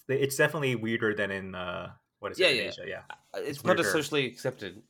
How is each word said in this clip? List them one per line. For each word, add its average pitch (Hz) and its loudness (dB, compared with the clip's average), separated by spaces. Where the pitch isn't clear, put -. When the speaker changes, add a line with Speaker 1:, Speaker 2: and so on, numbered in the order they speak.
Speaker 1:
it's 135 2
definitely 143 4
weirder 110 2
than 98 0
in, 95 -6
uh, 90 -6
what 101 -6
is - -10
it, 185 6
Speaker 2:
Yeah, 170 6
Speaker 1:
in 127 4
Speaker 2:
yeah. 98 -2
Speaker 1:
Asia, - -10
yeah. 92 -10
Speaker 2:
Uh, - -12
it's 113 -4
Speaker 1:
It's 143 -8
Speaker 2:
not 180 6
as 165 2
Speaker 1:
weirder. - 2
Speaker 2:
socially 147 2
accepted, 110 -6